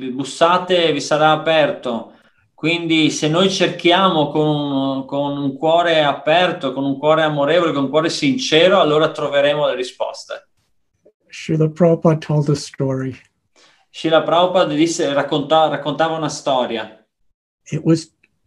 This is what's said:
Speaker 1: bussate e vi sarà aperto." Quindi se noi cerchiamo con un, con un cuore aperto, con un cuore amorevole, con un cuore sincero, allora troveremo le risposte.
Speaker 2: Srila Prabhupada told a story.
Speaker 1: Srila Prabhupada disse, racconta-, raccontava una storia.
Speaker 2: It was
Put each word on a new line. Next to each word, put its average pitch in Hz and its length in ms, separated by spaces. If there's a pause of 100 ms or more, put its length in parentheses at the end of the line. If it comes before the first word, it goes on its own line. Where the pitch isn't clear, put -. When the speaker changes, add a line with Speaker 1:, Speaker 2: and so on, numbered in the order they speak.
(120)
Speaker 1:
bussate 175 760
e 156 60
vi 143 80
sarà 156 320
aperto." 151 800 (500)
Quindi 160 480
se - 160
noi 175 240
cerchiamo 175 800
con 151 160
un, 139 580
con 143 320
un 139 200
cuore 165 480
aperto, 147 680
con 135 120
un 139 120
cuore 156 280
amorevole, 151 480
con 139 120
un 131 60
cuore 156 180
sincero, 156 720
allora 156 320
troveremo 143 560
le 131 80
risposte. 110 760 (800)
Speaker 2:
Srila 156 420
Prabhupada 165 540
told 151 260
a 147 40
story. 131 640 (720)
Speaker 1:
Srila 160 320
Prabhupada 170 520
disse, 156 380
racconta-, 147 580
raccontava 151 460
una 156 120
storia. 117 760 (680)
Speaker 2:
It 147 100
was 160 320 (320)